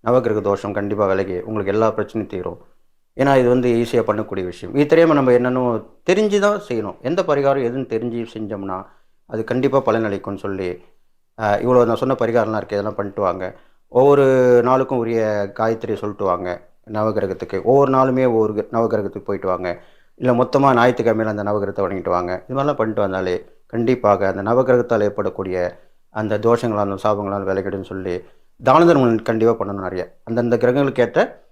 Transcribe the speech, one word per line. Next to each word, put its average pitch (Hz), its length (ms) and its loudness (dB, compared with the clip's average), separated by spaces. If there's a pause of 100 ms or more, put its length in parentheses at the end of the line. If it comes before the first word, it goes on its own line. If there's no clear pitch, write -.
நவகிரக 117 360 2
தோஷம் 101 380 -2
கண்டிப்பா 101 280 0
விலகி 95 340 0
உங்களுக்கு 104 340 -4
எல்லா 110 160 2
பிரச்சனையும் 104 420 -6
தீரும். 90 260 -8 (580)
ஏன்னா 139 200 2
இது 123 120 4
வந்து 123 260 2
ஈஸியா 117 300 0
பண்ணக்கூடிய 104 400 -4
விஷயம். 90 300 -12
இது 143 120 2
தெரியாம 160 280 4
நம்ம 131 180 4
என்னன்னு 127 320 2 (420)
தெரிஞ்சு 202 340 2
தான் 208 180 2
செய்யணும். 107 420 -6
எந்த 175 220 -2
பரிகாரம் 139 460 0
எதுன்னு 127 240 -6
தெரிஞ்சு 117 400 -4
செஞ்சோம்னா 98 480 -8 (500)
அது 110 140 0
கண்டிப்பா 127 340 2
பலனளிக்கும்னு 107 680 -2
சொல்லி, 95 240 -4 (680)
ஆ, 110 60 -4 (100)
இவ்வளோ 123 300 4
நான் 113 160 0
சொன்ன 131 140 0
பரிகாரம்லாம் 113 420 0
இருக்கு, 101 200 -6
இதெல்லாம் 101 200 -4
பண்ணிட்டு 101 260 -6
வாங்க. 92 220 -2 (480)
ஒவ்வொரு 139 320 6 (400)
நாளுக்கும் 131 360 0
உரிய 113 200 -2 (340)
காயத்ரி 110 400 -2
சொல்லிட்டு 104 300 -8
வாங்க 90 240 -2 (420)
நவகிரகத்துக்கு. 104 720 -4
ஒவ்வொரு 135 300 4
நாளுமே 131 340 2
ஒவ்வொரு 110 260 2 (200)
நவகிரகத்துக்கு 104 560 -2
போயிட்டு 98 200 -4
வாங்க. 90 200 -4 (520)
இல்ல 127 120 2
மொத்தமா 131 400 2
ஞாயிற்றுக்கிழமையில 113 600 2
அந்த 104 100 -6
நவகிரகத்தை 101 420 -4
வணங்கிட்டு 90 300 -4
வாங்க. 87 180 -2 (120)
இது 127 100 -12
மாதிரிலாம் 139 240 -2
பண்ணிட்டு 110 240 -4
வந்தாலே 95 320 -2 (320)
கண்டிப்பாக 110 600 0
அந்த 98 160 -2
நவகிரகத்தால் 120 600 2
ஏற்படக்கூடிய 98 540 -4 (580)
அந்த 107 240 -4
தோஷங்களாலும் 107 640 0
சாபங்களாலும் 101 480 -2
விலகிடும்னு 95 400 -6
சொல்லி 92 240 -6 (460)
தான 135 240 6
தர்மம் 131 380 4
கண்டிப்பா 113 320 2
பண்ணணும். 98 320 -6
நிறைய 90 180 -6 (200)
அந்தந்த 120 320 0
கிரகங்களுக்கு 127 500 2
ஏற்ற 160 140 0 (320)